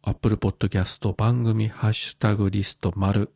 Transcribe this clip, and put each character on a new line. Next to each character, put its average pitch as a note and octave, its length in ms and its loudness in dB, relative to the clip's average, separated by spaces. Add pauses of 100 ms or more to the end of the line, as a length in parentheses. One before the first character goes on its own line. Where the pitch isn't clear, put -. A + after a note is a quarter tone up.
Apple G#2 360 0
Podcast G2 760 -2
番 A#2+ 300 2
組 A2 240 0
ハ - 200 -2
ッ G#2+ 40 2
シ - 220 -6
ュ - 40 -20
タ G#2 180 2
グ G2+ 140 2
リ G2+ 140 -2
ス - 120 -10
ト F2 200 -2
丸 G2 400 2